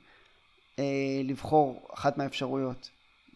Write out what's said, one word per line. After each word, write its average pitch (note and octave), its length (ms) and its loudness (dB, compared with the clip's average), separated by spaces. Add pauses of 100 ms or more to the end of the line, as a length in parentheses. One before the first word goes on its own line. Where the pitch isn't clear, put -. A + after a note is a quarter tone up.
(800)
אה, C#3 440 0
לבחור C3+ 720 2
אחת - 240 2
מהאפשרויות, C3+ 720 -2 (460)